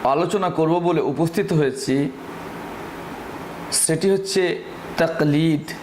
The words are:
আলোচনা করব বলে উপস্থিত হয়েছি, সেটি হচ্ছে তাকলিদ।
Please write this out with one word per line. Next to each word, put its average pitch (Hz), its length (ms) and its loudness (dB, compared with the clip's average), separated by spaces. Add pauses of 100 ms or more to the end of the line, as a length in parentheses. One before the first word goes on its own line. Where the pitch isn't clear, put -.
আলোচনা 175 460 2
করব 160 300 2
বলে 170 220 2
উপস্থিত 165 520 0
হয়েছি, 139 580 2 (1600)
সেটি 160 380 2
হচ্ছে 190 540 2 (340)
তাকলিদ। 151 760 2 (120)